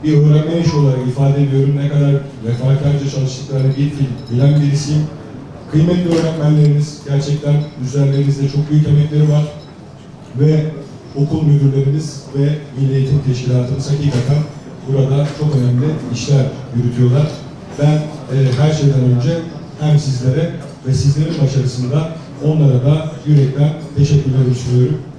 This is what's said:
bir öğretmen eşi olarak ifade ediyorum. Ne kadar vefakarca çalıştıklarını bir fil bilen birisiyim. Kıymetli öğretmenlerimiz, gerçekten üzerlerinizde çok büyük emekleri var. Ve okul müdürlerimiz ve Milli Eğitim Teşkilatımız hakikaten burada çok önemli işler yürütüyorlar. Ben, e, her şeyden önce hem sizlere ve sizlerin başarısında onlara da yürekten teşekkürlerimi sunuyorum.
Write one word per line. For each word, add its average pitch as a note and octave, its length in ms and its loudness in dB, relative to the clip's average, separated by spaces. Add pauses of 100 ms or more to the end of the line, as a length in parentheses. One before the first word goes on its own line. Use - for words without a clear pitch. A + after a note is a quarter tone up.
bir D3+ 140 4
öğretmen D3+ 380 4
eşi D#3 200 0
olarak C3 320 2
ifade C#3+ 340 2
ediyorum. C#3 340 2
Ne C#3+ 120 -2
kadar C#3+ 240 2 (340)
vefakarca C#3 640 0
çalıştıklarını C3+ 580 -2
bir C#3+ 220 0
fil C3+ 160 -2 (260)
bilen D3 300 4
birisiyim. C#3+ 400 0 (720)
Kıymetli F3 360 2
öğretmenlerimiz, D3+ 880 2 (100)
gerçekten C#3+ 460 0 (300)
üzerlerinizde C#3 640 0
çok D3 220 -2
büyük D3+ 180 4
emekleri D3 440 2
var. D3+ 100 4 (1000)
Ve D#3 240 4 (520)
okul D3+ 260 0
müdürlerimiz C#3 800 2 (140)
ve C#3+ 120 2 (300)
Milli C3+ 160 0
Eğitim C3+ 320 0
Teşkilatımız B2+ 640 -2
hakikaten C#3+ 520 0 (460)
burada C#3 380 2 (120)
çok D3+ 180 0
önemli B2 300 2 (280)
işler C#3 320 2 (300)
yürütüyorlar. B2 500 2 (520)
Ben, D3+ 140 4
e, - 440 -4 (240)
her D#3 120 4
şeyden C#3 280 2
önce B2 380 2 (420)
hem D3+ 180 2
sizlere C3+ 520 0 (360)
ve C#3 80 0
sizlerin D3+ 480 0
başarısında C3 680 0 (360)
onlara C#3+ 400 4
da D#3 280 0 (140)
yürekten C#3+ 440 4 (260)
teşekkürlerimi C3 580 2
sunuyorum. B2 440 0 (200)